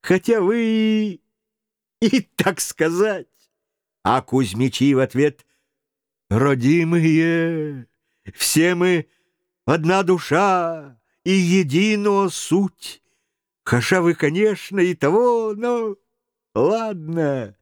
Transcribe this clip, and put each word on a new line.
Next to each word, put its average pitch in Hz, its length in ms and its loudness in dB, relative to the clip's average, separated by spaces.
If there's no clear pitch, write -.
Хотя 190 400 0
вы 226 200 0
и, 220 600 0
и 233 180 2
так - 400 -4
сказать». 180 680 -2
А 120 160 2
кузьмичи 127 720 0
в 131 60 2
ответ: 135 480 -2
«Родимые, 160 1600 0
все 170 400 2
мы 175 340 0
одна 170 380 2
душа 165 1000 -2
и 180 80 0
едино 190 1000 2
суть. - 720 -4
Хаша 123 360 0
вы, 170 140 2
конечно, 190 680 -2
и 180 140 0
того, 220 600 0
но 226 420 -4
ладно». 156 1080 -2